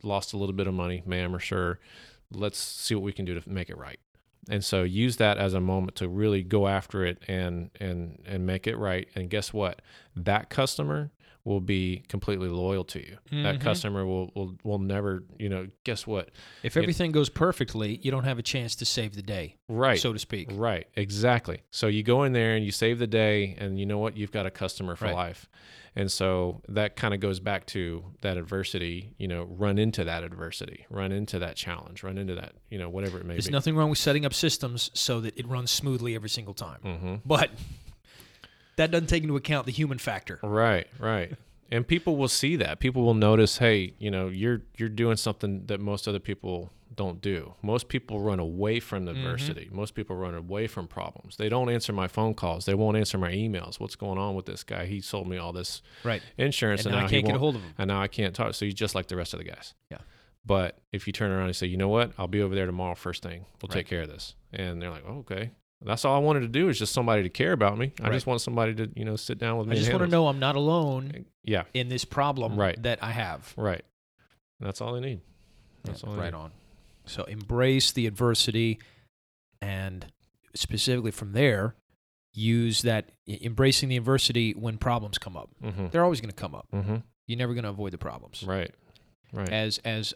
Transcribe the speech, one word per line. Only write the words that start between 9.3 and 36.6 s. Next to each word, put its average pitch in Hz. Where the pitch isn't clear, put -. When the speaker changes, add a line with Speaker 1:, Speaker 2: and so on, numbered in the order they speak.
Speaker 1:
guess 104
what? 101
That 101
customer 147
will 101
be 92
completely 95
loyal 90
to -
you. -
That 143
Speaker 2:
Mm-hmm. 123
Speaker 1:
customer 101
will, 92
will, 92
will 104
never, 98
you 104
know, 95
guess 113
what? 101
Speaker 2:
If 117
Speaker 1:
It 165
Speaker 2:
everything 165
goes 147
perfectly, 113
you 135
don't 131
have 131
a 117
chance 120
to -
save 110
the 101
day, 95
Speaker 1:
Right. 120
Speaker 2:
so 117
to 104
speak. 98
Speaker 1:
Right. 101
Exactly. 104
So -
you 107
go 123
in 131
there 113
and 107
you 101
save 117
the 117
day, 104
and 98
you 98
know 104
what? 107
You've 104
got 101
a 92
customer 92
for 107
Speaker 2:
Right. 95
Speaker 1:
life. 87
And 98
so 92
that 104
kinda 101
goes 95
back 98
to 85
that 95
adversity, 92
you 98
know, 87
run 98
into 107
that 85
adversity, 85
run 95
into 101
that 85
challenge, 82
run 95
into 95
that, -
you 107
know, 87
whatever 92
it 90
may 85
Speaker 2:
There's -
Speaker 1:
be. 151
Speaker 2:
nothing 151
wrong 156
with 147
setting 147
up 139
systems 123
so 120
that 110
it 123
runs 123
smoothly 120
every 110
single 101
time. 80